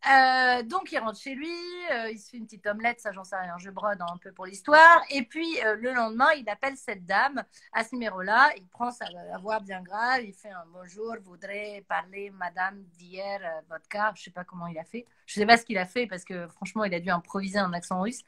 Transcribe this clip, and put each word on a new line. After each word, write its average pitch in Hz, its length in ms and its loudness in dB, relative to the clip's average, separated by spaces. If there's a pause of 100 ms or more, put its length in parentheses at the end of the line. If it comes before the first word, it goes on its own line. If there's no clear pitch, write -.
Euh, 254 540 6
donc, 330 300 -6
il 311 60 0
rentre 220 200 -4
chez 269 160 -10
lui, 294 160 -8 (400)
euh, 226 200 -2
il 220 80 -12
se - 120 -20
fait 247 60 -20
une 233 80 -12
petite 214 220 -14
omelette, 220 340 -2
ça, 214 120 -8
j'en 190 120 -12
sais 185 120 -12
rien, 180 220 -8
je 180 120 -16
brode, 196 300 -4
hein, 180 140 -8
un 180 40 -14
peu 196 120 -20
pour 185 160 -16
l'histoire. 311 640 10
Et 277 120 -2
puis, 320 420 -6
euh, 214 120 2
le 240 160 -6
lendemain, 233 440 0
il 240 120 -10
appelle 269 280 -6
cette 202 300 -12
dame 226 360 0 (300)
à 226 100 -2
ce 226 120 -6
numéro-là, 220 600 2
il 185 120 -20
prend 240 240 -6
sa, 220 180 -12
la 175 280 -14
voix 208 200 -4
bien 196 240 -10
grave, 226 420 -2
il 196 80 -14
fait - 180 -20
un 180 220 -14
Bonjour, 190 500 -12
voudrais 196 680 -12
parler, 185 420 -6
madame, 185 540 -8 (120)
d'hier, 190 460 -10
euh, 165 260 -8
votre 160 200 -16
car, 208 260 -2
je - 100 -18
sais 190 60 -18
pas 180 140 -12
comment 175 240 -12
il 165 100 -10
a 160 60 -10
fait. 240 220 -12 (200)
Je - 80 -16
sais 208 120 0
pas 226 100 10
ce 226 80 6
qu'il 208 140 -4
a 180 80 -2
fait, 247 200 -4
parce 185 180 -12
que, 175 240 -10
franchement, 196 360 -6
il 190 100 -2
a 170 60 -2
dû 175 100 -6
improviser 190 480 -2
un 185 140 2
accent 175 300 -4
russe. 240 260 -6